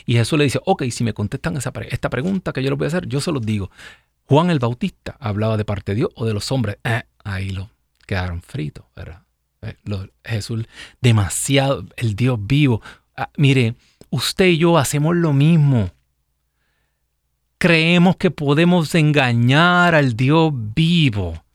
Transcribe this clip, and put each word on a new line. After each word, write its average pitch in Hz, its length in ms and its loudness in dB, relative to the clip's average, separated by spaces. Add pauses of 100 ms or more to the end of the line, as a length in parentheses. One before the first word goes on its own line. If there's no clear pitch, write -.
Y 120 100 0
Jesús 117 220 0
le 147 60 2
dice, 131 220 0
"Ok, 190 240 0
si 120 160 -4
me 113 80 -2
contestan 131 420 -6
esa 131 160 -6
pre-, - 200 -12
esta 135 180 -6
pregunta 175 420 -4
que 135 100 -4
yo 135 100 -2
les 143 60 -2
voy 147 100 -2
a - 20 -4
hacer, 175 180 -4
yo 131 140 -4
se 180 100 -4
los 131 140 -4
digo. 104 260 -4 (540)
Juan 160 240 4
el 160 100 0
Bautista 120 580 -6
hablaba 110 380 -4
de 104 80 -2
parte 101 300 -6
de - 20 -2
Dios 127 200 -2
o 117 100 -8
de 113 80 -2
los 101 180 -6
hombres". 117 320 -2
Eh, 117 200 -4 (200)
ahí 98 280 -8
lo 95 180 -10 (360)
quedaron 90 360 -6
fritos, - 420 -12 (140)
¿verdad? - 240 -18 (420)
Eh, 104 200 -14
lo, 98 260 -8 (160)
Jesús, 113 400 -6 (360)
demasiado, 123 840 0 (100)
el 110 200 -4
Dios 120 260 0
vivo. 131 400 2 (340)
Ah, - 220 -8
mire, 131 380 2 (340)
usted - 360 -2
y 175 120 4
yo 170 220 4
hacemos 147 360 0
lo 170 180 2
mismo. 139 580 4 (1700)
Creemos 170 560 4
que - 160 0
podemos 160 640 2
engañar 151 960 4
al 139 220 2
Dios 156 360 2
vivo. 113 920 0 (120)